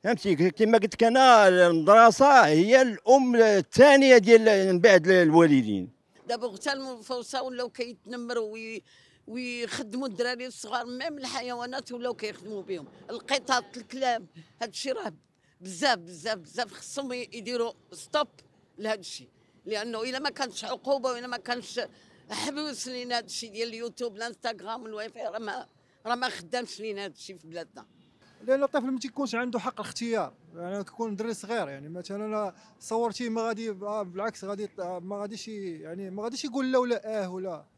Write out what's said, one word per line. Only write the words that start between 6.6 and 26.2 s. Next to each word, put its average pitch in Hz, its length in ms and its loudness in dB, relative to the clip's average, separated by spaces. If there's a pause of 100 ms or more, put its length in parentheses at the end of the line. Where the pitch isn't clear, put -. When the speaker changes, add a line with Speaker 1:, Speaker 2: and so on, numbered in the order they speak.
Speaker 2:
الفرصه 247 440 -10
ولاو 247 260 -10
كيتنمروا 240 840 -10
وي-، 220 300 -14 (440)
ويخدموا 240 800 -10
الدراري 240 400 -8
الصغار، 240 400 -10
ميم 269 320 -10
الحيوانات 247 760 -10
ولاو 240 220 -8
كيخدموا 208 480 -12
بهم، 170 240 -12 (240)
القطط، 262 540 -4 (120)
الكلاب، 240 500 -6 (360)
هادشي 247 300 -10
راه 277 200 -10 (480)
بزاف، 190 380 -4
بزاف، 175 400 -10
بزاف، 185 340 -10
خصهم 277 400 -12
ي-، 247 200 -10
يديروا 233 400 -6 (200)
ستوب - 360 -6 (500)
لهادشي، 196 500 -10 (360)
لانه 220 380 -8
الا 254 160 -8
ما 277 120 -6
كانش 254 340 -10
عقوبه 262 460 -6
والا 240 160 -10
ما 247 100 -10
كانش 240 440 -10 (500)
حبس 277 580 -10
لينا 247 280 -8
هادشي 233 320 -10
ديال 226 200 -10
اليوتيوب، 233 480 -12
الانستغرام، 226 680 -10
والواي 220 260 -14
فاي، 233 180 -14
راه 208 120 -10
ما، 226 280 -12 (400)
راه 233 80 -4
ما 247 140 -6